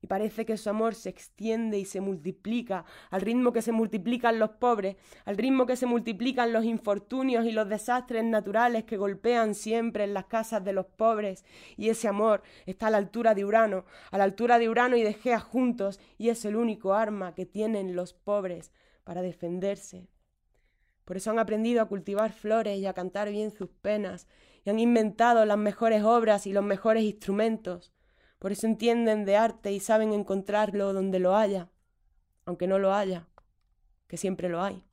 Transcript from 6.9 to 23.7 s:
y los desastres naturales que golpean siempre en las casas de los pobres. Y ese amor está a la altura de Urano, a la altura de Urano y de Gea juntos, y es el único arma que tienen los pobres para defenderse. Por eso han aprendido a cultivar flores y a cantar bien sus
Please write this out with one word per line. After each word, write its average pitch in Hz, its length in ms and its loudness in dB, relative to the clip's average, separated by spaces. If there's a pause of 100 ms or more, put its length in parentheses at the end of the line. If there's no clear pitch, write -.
y 233 40 0
los 220 160 -2
desastres 233 560 -2
naturales 226 640 0
que 226 140 -6
golpean 214 560 0
siempre 220 500 -2
en 202 80 -4
las 196 140 -6
casas 220 360 -4
de 196 120 -4
los 190 120 -2
pobres. 214 580 -2 (340)
Y 214 100 -2
ese 226 200 0
amor 208 340 2 (240)
está 185 220 -4
a - 20 2
la 214 80 4
altura 220 360 2
de 202 120 -2
Urano, 208 400 2 (260)
a 196 60 -2
la 202 60 6
altura 226 340 4
de 233 100 2
Urano 240 280 2
y 233 60 4
de 214 120 0
Gea 233 260 -2
juntos, 240 580 -2 (200)
y 220 100 0
es 226 160 -2
el 214 120 -2
único 220 360 0
arma 202 420 -2
que 185 120 -8
tienen 202 500 -4
los 180 160 -6
pobres 185 600 -6 (300)
para 180 200 -8
defenderse. 185 840 -8 (960)
Por 185 120 -8
eso 190 140 -4
han 220 80 2
aprendido 226 440 2
a 214 60 0
cultivar 202 440 -2
flores 214 460 -2
y 196 80 -4
a 190 60 -4
cantar 185 380 -6
bien 208 200 -4
sus 196 200 -12